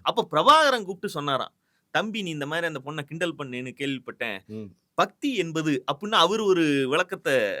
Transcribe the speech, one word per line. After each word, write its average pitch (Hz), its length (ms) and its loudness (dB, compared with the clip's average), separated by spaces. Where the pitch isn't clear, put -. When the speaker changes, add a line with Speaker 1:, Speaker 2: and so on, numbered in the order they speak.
Speaker 1:
அப்ப 208 280 0
பிரபாகரன் 254 540 4
கூப்பிட்டு 190 240 -8
சொன்னாராம், 143 460 -4
"தம்பி, 208 320 -2
நீ 175 80 -4
இந்த 147 160 -4
மாதிரி 165 200 -2
அந்த 151 180 -6
பொண்ணை 151 160 -8
கிண்டல் 160 380 -6
பண்ணேன்னு 127 340 -8
கேள்விப்பட்டேன், 123 760 -6
Speaker 2:
ம். 107 220 -12
Speaker 1:
பக்தி 214 400 -2
என்பது" 160 500 0
அப்படின்னு 208 300 -4
அவர் 196 260 4
ஒரு 156 480 2
விளக்கத்தை 170 460 0